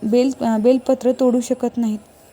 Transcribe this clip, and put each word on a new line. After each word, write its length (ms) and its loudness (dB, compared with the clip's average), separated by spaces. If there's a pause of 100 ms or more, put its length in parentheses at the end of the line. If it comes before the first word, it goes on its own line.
बेल-, 420 0
अ, 120 0
बेलपत्र 600 2
तोडू 200 2
शकत 380 -4
नाहीत, 220 -2 (340)